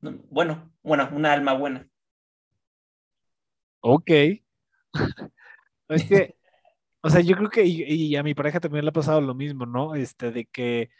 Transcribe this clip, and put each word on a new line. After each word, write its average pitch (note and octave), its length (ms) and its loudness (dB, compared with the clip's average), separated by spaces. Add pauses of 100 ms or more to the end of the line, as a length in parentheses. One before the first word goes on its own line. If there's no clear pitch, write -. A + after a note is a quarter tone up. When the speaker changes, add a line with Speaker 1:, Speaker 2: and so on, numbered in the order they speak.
Speaker 1:
no, C#3+ 100 -12 (180)
bueno, D#3+ 420 -4 (120)
bueno, C#3+ 300 0
una D3 200 2
alma C#3 200 0
buena. C3+ 340 -6 (1900)
Speaker 2:
Ok. B2+ 280 4 (840)
<laughs> - 400 -4 (560)
Es D#3+ 160 0
que, G3 300 2 (680)
o - 80 0
sea, E3+ 120 6
yo F3+ 160 4
creo G#3 120 -2
que, G#3+ 160 2
y, E3 180 0
y D3+ 340 -2
a C#3+ 60 -2
mi D3 120 -2
pareja D3 240 -2
también D3+ 260 -4
le D#3 40 0
ha D3+ 40 -2
pasado D#3 280 2
lo C3 140 -4
mismo, C3+ 300 -8
¿no? C3+ 300 -4
Este, A#2+ 360 -6
de A#2 140 -8
que A#2+ 440 -6 (100)